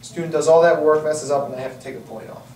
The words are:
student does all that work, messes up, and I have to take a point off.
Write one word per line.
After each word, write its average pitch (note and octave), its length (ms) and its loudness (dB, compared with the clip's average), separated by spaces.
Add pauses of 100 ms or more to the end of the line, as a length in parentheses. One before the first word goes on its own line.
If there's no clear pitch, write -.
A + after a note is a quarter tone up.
student E3 300 -8
does D#3 160 0
all E3 140 8
that D#3+ 200 4
work, D3+ 220 2
messes D3+ 260 -4
up, C#3 160 0
and B2 80 -10
I B2+ 60 -10
have C3 180 -12
to - 60 -20
take B2+ 100 -12
a A#2 60 -14
point A2+ 300 -16
off. - 260 -20